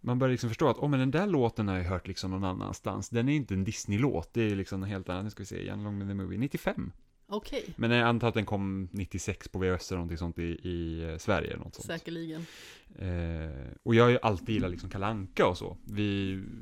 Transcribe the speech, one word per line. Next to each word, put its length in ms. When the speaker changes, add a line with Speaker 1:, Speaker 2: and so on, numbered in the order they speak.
Speaker 1:
man 160
börjar 120
liksom 180
förstå 200
att, 80
"Åh, 120
men 100
den 120
där 160
låten 400
har 100
jag 80
hört 220
liksom 240
någon 120
annanstans. 680
Den 200
är 60
inte 180
en 100
Disney-låt. 720
Det 80
är 140
liksom 240
något 100
helt 200
annat." 140
Nu 60
ska 140
vi 40
se, 180
Jan 180
Long 140
med 100
the 60
Movie, 260
nittiofem. 520
Speaker 2:
Okej. 480
Speaker 1:
Men 160
jag 160
antar 200
att 60
den 120
kom 460
nittiosex 560
på 120
V 100
H 60
S 160
eller 60
någonting 200
sånt 220
i, 40
i, 680
eh, 80
Sverige 320
eller 140
något 120
sånt. 100
Speaker 2:
Säkerligen. 600
Speaker 1:
Eh, 760
och 120
jag 80
har 60
ju 120
alltid 280
gillat 220
liksom 180
Kalle 160
Anka 420
och 100
så. 280
Vi, 560